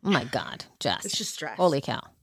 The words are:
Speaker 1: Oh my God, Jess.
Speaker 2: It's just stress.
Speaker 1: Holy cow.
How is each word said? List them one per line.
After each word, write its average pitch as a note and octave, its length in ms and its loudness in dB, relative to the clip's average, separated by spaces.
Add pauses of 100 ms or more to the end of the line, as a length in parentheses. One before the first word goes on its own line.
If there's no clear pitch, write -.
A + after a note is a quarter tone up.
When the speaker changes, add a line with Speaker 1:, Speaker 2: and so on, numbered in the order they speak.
Speaker 1:
Oh F#3+ 60 2
my C#3 140 4
God, F2 400 -4 (160)
Jess. - 240 0
Speaker 2:
It's - 140 -2
just - 160 -4
stress. - 220 -8
Speaker 1:
Holy E3 240 4
cow. B2+ 200 -4 (220)